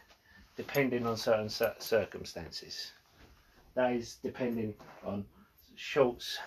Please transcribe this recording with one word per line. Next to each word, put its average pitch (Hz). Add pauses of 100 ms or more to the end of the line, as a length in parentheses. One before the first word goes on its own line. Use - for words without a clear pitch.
(580)
depending 120
on 113
certain 107
cir-, 107
circumstances. - (840)
That 127
is 117
depending 117 (320)
on 101 (520)
shorts -